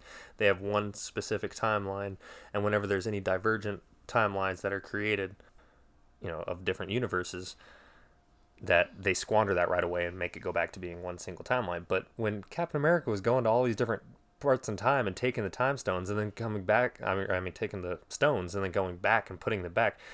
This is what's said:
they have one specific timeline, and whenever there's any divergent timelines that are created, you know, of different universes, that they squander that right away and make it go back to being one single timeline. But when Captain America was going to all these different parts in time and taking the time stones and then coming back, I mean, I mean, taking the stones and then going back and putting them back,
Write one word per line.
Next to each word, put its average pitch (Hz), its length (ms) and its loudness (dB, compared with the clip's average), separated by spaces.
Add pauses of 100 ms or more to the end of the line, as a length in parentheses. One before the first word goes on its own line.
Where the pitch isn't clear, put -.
(360)
they 107 100 4
have 95 140 6
one 104 340 0
specific - 600 -4
timeline, 101 640 -2 (380)
and 101 80 0
whenever 104 240 2
there's 98 200 2
any 104 140 -2
divergent 101 600 0 (240)
timelines 98 540 2
that 98 120 0
are 98 60 -2
created, 101 560 -2 (880)
you 98 60 -6
know, 82 180 -6
of 87 180 -6
different 92 280 -2
universes, 92 640 -2 (1040)
that 87 340 4
they 95 180 0
squander 107 400 2
that 87 140 2
right 90 140 2
away 87 240 0
and 87 100 -8
make 87 200 -6
it - 40 -12
go 90 120 -4
back 85 200 0
to - 60 -14
being 87 240 -10
one 90 160 -8
single - 260 -12
timeline. 87 440 -2
But 92 260 0
when 107 360 -2
Captain 170 260 -4
America 151 340 2
was 101 100 0
going 117 240 2
to 110 60 6
all 123 140 4
these 120 100 2
different 110 280 0 (360)
parts 135 300 2
in 104 80 -2
time 120 320 4
and 92 80 -4
taking 127 260 0
the 95 80 0
time 135 260 0
stones 92 320 -2
and 104 80 0
then 107 140 0
coming 107 320 -4
back, 110 400 2
I 101 140 2
mean, 98 140 -2
I 92 100 4
mean, 90 120 -6
taking 101 300 -4
the 90 160 -4 (100)
stones 104 460 0
and 98 80 0
then 95 80 0
going 92 280 0
back 101 300 4
and 92 120 -10
putting 107 220 0
them 87 100 -6
back, 107 260 2 (160)